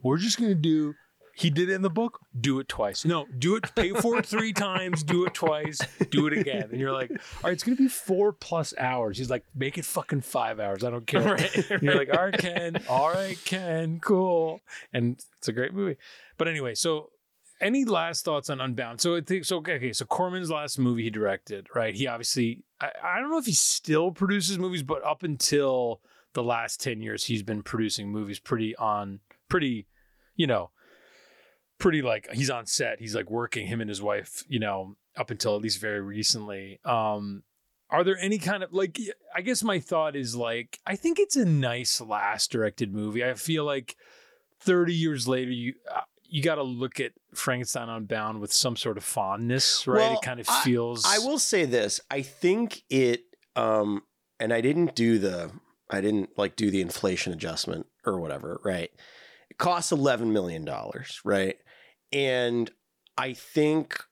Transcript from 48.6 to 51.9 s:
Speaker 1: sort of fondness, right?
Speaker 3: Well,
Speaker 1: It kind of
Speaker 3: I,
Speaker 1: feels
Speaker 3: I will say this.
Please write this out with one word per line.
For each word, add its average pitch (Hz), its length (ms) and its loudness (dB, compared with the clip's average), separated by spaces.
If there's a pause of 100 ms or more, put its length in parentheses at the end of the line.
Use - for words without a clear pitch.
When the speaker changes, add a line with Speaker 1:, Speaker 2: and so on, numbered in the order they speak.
Speaker 1:
sort 107 220 -2
of 101 60 -10
fondness, 117 840 0
right? 127 140 4
Speaker 3:
Well, 226 180 4
Speaker 1:
It 214 40 -2
kind 123 180 -6
of - 100 -4
Speaker 3:
I, - 120 4
Speaker 1:
feels 120 440 2
Speaker 3:
I 208 140 6
will 269 180 0
say 190 260 4
this. 117 360 2 (100)